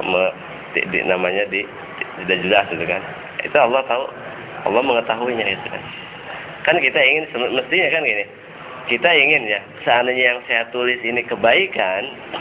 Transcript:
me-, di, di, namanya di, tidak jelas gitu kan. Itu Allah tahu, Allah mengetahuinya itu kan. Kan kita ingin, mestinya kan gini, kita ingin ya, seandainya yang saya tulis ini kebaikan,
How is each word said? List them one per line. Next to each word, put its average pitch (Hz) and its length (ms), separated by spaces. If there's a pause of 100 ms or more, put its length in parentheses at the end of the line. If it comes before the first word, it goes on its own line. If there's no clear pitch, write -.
me-, 92 260 (380)
di, - 100 (140)
di, 92 80
namanya 92 480
di, 95 160 (560)
tidak 90 240
jelas 98 240
gitu 82 160
kan. 95 160 (400)
Itu - 160
Allah 131 320
tahu, 127 160 (640)
Allah 113 160
mengetahuinya 117 640
itu 95 160
kan. - 160 (800)
Kan 156 160
kita 139 240
ingin, 139 240 (320)
mestinya 151 320
kan 156 160
gini, 104 160 (640)
kita 120 240
ingin 147 400
ya, 101 80 (240)
seandainya 127 480
yang 123 160
saya 117 240
tulis 123 320
ini 117 240
kebaikan, 113 800 (360)